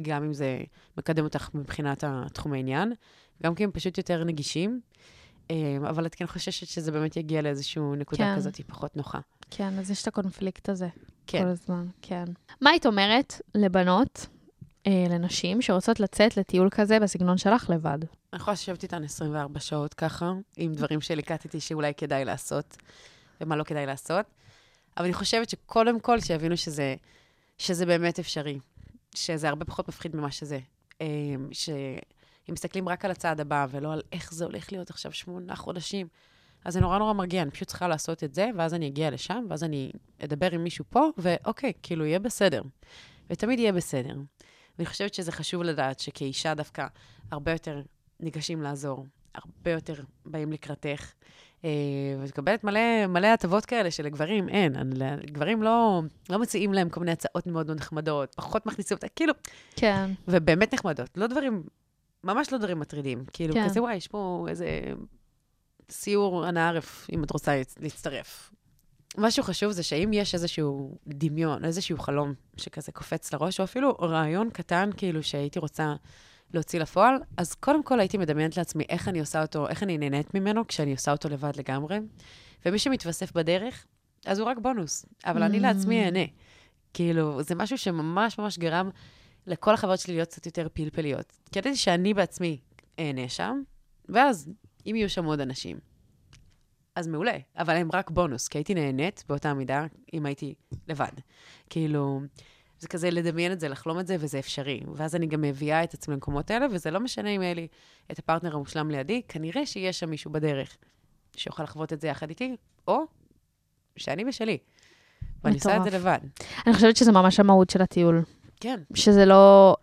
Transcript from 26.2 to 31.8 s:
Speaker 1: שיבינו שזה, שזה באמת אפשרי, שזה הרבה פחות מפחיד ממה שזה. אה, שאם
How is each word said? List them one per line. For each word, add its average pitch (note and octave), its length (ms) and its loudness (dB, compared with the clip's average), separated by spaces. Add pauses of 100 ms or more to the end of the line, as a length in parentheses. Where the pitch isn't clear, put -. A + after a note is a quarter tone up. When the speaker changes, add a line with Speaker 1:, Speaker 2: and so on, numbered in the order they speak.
Speaker 1:
שיבינו E3 360 -2
שזה, C#3+ 380 -4 (640)
שזה F3+ 280 -2
באמת E3+ 320 2
אפשרי, D3 400 -6 (560)
שזה D#3 340 -2
הרבה D3+ 160 -2
פחות - 240 -8
מפחיד D#3+ 280 -10
ממה D3 140 -4
שזה. C#3+ 280 -10 (420)
אה, D#3 60 -4 (460)
שאם - 1000 -10